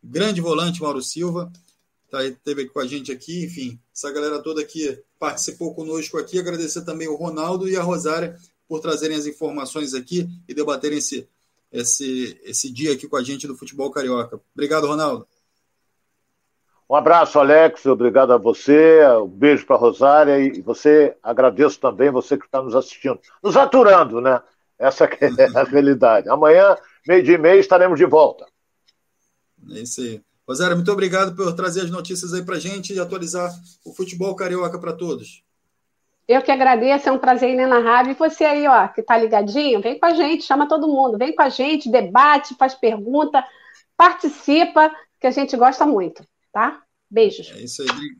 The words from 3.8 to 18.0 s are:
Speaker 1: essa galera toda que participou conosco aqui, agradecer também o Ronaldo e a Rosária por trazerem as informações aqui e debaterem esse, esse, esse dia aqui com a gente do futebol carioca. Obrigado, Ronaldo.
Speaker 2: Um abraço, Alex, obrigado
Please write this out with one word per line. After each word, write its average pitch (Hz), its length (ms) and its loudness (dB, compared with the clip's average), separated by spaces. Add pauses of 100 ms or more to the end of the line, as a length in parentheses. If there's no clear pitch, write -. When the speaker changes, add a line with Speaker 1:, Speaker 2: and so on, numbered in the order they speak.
Speaker 1:
essa 143 160 -12
galera 147 320 -8
toda 156 220 -8
que 151 380 -10 (160)
participou 156 560 -10
conosco 160 440 -10
aqui, 165 200 -8
agradecer 170 460 -10
também 160 240 -12
o 151 80 -8
Ronaldo 170 520 -8
e 190 80 -4
a 180 60 -4
Rosária 170 540 -6 (320)
por 156 120 -10
trazerem 156 360 -6
as 147 100 -8
informações 147 680 -10
aqui 170 340 -8 (200)
e 170 60 -14
debaterem 147 440 -6
esse, 143 300 -10 (440)
esse, 127 720 -8
esse 127 260 -10
dia 143 220 -6
aqui 131 160 -8
com 147 80 -6
a 131 60 -4
gente 135 240 -12
do 135 100 -14
futebol 135 340 -10
carioca. 123 500 -6 (140)
Obrigado, 147 320 -4
Ronaldo. 143 400 -6 (1600)
Speaker 2:
Um 135 60 -2
abraço, 151 440 4
Alex, 151 460 4
obrigado 123 480 2